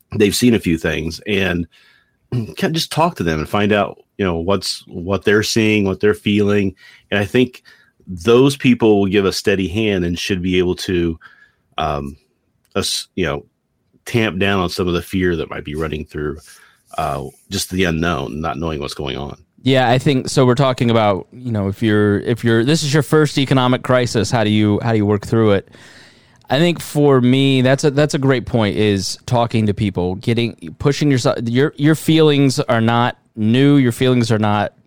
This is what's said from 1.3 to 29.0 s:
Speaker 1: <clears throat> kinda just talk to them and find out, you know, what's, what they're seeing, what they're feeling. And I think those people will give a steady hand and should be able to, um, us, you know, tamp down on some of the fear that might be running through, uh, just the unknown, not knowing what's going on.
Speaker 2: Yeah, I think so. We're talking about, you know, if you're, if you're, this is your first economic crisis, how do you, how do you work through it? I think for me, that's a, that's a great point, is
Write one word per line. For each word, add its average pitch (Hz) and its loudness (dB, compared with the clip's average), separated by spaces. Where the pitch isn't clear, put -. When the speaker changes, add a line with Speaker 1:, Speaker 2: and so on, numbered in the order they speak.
Speaker 1:
<clears throat> - -20
kinda 123 -4
just 160 -6
talk 170 -2
to - -6
them 82 -2
and 78 -6
find 104 0
out, 104 -2
you 101 -4
know, 87 -2
what's, 95 -4
what 92 -6
they're 101 4
seeing, 107 0
what 95 -4
they're 104 2
feeling. 101 0
And 104 0
I 101 -2
think 123 0
those 117 2
people 113 2
will 101 2
give 98 0
a 92 0
steady 95 -2
hand 98 -2
and 87 -4
should 92 -4
be 92 0
able 90 0
to, 87 -4
um, 73 -6
us, - -6
you 92 -2
know, 71 -6
tamp 110 -2
down 98 0
on 90 -2
some 90 -4
of 87 -2
the 85 -4
fear 92 -2
that 78 -8
might 73 -12
be 73 -10
running 78 -6
through, 73 -8
uh, 71 -6
just 95 -8
the 92 0
unknown, 78 -2
not 76 -6
knowing 80 -6
what's 69 -8
going 67 -8
on. 69 -10
Speaker 2:
Yeah, 127 2
I 127 2
think 135 -2
so. 135 2
We're 123 4
talking 127 0
about, 104 2
you 123 -10
know, 101 -2
if 95 -6
you're, 104 4
if 120 -4
you're, 113 2
this 151 0
is 143 -2
your 151 2
first 156 2
economic 127 2
crisis, 123 0
how 117 0
do 104 0
you, 107 2
how 117 -2
do 113 2
you 104 2
work 104 0
through 113 2
it? 95 0
I 131 2
think 170 0
for 143 2
me, 131 4
that's 131 2
a, 151 2
that's 147 0
a 156 -2
great 131 0
point, 104 0
is 101 0